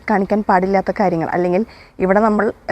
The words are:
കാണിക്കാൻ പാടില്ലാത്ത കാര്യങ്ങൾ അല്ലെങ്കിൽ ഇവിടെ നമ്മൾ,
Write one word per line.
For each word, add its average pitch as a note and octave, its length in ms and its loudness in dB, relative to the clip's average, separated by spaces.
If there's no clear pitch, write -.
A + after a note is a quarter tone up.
കാണിക്കാൻ G3+ 380 0
പാടില്ലാത്ത F#3+ 520 0
കാര്യങ്ങൾ F3 360 0
അല്ലെങ്കിൽ F3+ 280 0
ഇവിടെ F#3+ 260 0
നമ്മൾ, G#3 220 0